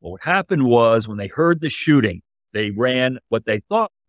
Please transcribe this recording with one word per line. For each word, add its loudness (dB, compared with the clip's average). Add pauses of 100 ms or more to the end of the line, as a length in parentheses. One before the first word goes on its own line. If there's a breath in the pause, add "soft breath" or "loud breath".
Well, -12
what -16
happened 0
was 4
when -10
they -8
heard 0
the -4
shooting, 0 (300)
they -4
ran -2 (100)
what -2
they -2
thought, -2 (160)